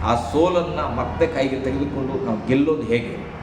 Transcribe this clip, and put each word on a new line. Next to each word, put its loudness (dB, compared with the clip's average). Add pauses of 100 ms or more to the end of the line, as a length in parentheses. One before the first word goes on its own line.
ಆ 4
ಸೋಲನ್ನು 0
ಮತ್ತೆ 0
ಕೈಗೆ 0
ತೆಗೆದುಕೊಂಡು -2
ನಾವು -2
ಗೆಲ್ಲೋದು 4
ಹೇಗೆ -2 (140)